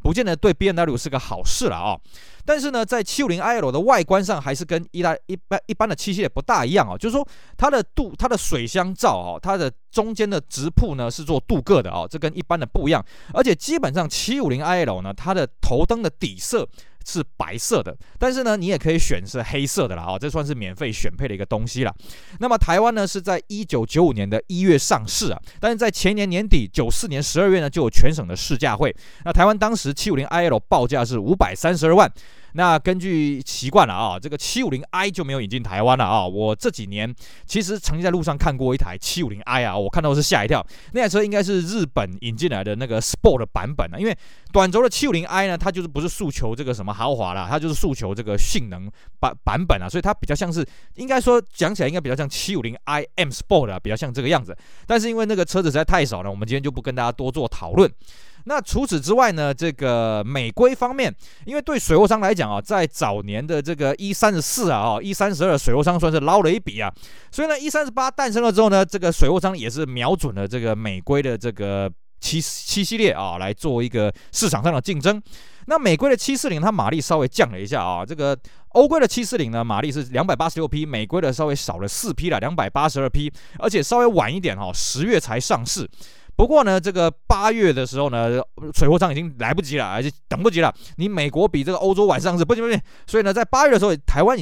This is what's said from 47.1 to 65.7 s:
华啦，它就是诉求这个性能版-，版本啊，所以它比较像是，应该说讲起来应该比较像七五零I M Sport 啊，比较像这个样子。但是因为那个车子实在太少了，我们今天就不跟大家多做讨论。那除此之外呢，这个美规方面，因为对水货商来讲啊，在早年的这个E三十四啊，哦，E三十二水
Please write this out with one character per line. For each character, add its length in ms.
华 200
啦， 140
它 80
就 120
是 60
诉 200
求 180
这 80
个 160
性 320
能 220
版-， 120
版 200
本 160
啊， 80
所 80
以 60
它 100
比 140
较 80
像 180
是， 140
应 100
该 140
说 200
讲 180
起 120
来 40
应 60
该 60
比 100
较 60
像 120
七 280
五 60
零 200
I 320
M 140
Sport 420
啊， 80
比 100
较 60
像 180
这 80
个 60
样 180
子。 120
但 120
是 80
因 100
为 60
那 120
个 80
车 180
子 60
实 60
在 100
太 200
少 200
了， 40
我 60
们 140
今 80
天 40
就 80
不 140
跟 140
大 80
家 80
多 180
做 160
讨 280
论。 140
那 140
除 280
此 120
之 140
外 200
呢， 200
这 180
个 540
美 260
规 240
方 220
面， 180
因 120
为 40
对 180
水 160
货 140
商 120
来 140
讲 160
啊， 80
在 280
早 340
年 260
的 140
这 140
个 220
E 180
三 180
十 80
四 300
啊， 100
哦 220
，E 100
三 200
十 120
二 140
水 160